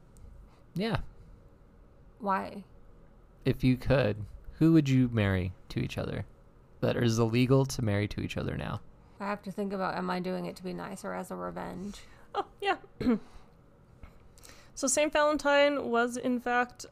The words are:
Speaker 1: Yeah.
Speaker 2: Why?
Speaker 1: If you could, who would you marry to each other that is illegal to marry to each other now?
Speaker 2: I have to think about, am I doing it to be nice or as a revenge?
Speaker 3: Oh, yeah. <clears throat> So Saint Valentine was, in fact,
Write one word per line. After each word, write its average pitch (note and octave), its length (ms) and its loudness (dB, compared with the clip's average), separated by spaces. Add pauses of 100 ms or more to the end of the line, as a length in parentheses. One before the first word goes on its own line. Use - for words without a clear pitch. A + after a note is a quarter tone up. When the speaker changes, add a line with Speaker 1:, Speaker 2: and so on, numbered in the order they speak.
(760)
Speaker 1:
Yeah. G3 240 -2 (1200)
Speaker 2:
Why? G3 460 -4 (840)
Speaker 1:
If B2+ 180 2
you B2+ 140 4
could, A2+ 400 2 (400)
who E3 160 8
would D3 160 6
you B2+ 200 6
marry F#2+ 440 2 (160)
to - 100 -4
each - 160 -4
other - 300 -6 (540)
that A#2 180 0
is A2+ 200 2
illegal B2 460 4
to C3+ 180 -4
marry G2+ 260 2
to - 120 -6
each - 160 -4
other - 220 -4
now? - 240 -6 (360)
Speaker 2:
I G3+ 100 -10
have B3 160 -6
to G3 60 -10
think G3 220 -6
about, F#3 240 -4
am F3+ 140 -4
I F3+ 100 -2
doing F3+ 240 -4
it F3 120 -10
to F#3 60 -18
be F3+ 120 -8
nice F3 320 -10
or F#3 80 -8
as F#3 160 -10
a F#3 60 -10
revenge? F3+ 640 -10 (340)
Speaker 3:
Oh, G4+ 100 -4 (160)
yeah. G4 160 -2 (240)
<clears throat> A#3+ 160 2 (1600)
So - 120 -4
Saint D4+ 260 2
Valentine C#4+ 760 4
was, A#3+ 300 0
in B3 200 0
fact, B3 540 -2